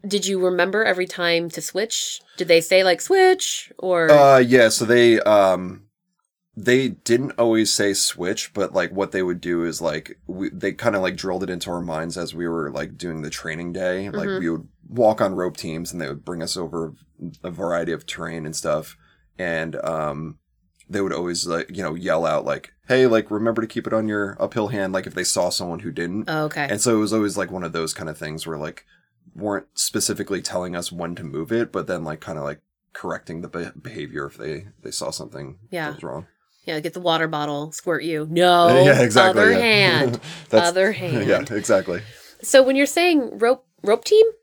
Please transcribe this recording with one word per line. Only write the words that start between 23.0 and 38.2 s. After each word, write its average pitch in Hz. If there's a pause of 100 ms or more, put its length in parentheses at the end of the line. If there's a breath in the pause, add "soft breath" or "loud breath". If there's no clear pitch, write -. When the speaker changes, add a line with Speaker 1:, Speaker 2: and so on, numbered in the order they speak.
Speaker 2:
like, 113
remember 110
to 110
keep -
it 104
on 110
your 104
uphill 104
hand," 98
like, 95
if 80
they 90
saw 90
someone 87
who 87
didn't. 87
Speaker 1:
Oh, 156
okay. 147
Speaker 2:
And 101
so 117
it 107
was 104
always, 104
like, 90
one 92
of 82
those 82
kinda 80
things 78
where, 82
like, 76 (480)
weren't 101
specifically 98
telling 90
us 87
when 87
to -
move 78
it, 117
but 85
then, 87
like, 78
kinda, 78
like, 73 (320)
correcting 82
the 87
be-, 85 (100)
behavior 73
if -
they, 76 (160)
they -
saw -
something - (140)
Speaker 1:
Yeah. 165
Speaker 2:
that 147
was -
wrong. 76 (380)
Speaker 1:
Yeah, 160
get 156
the 185
water 165
bottle, 147
squirt 156
you. 156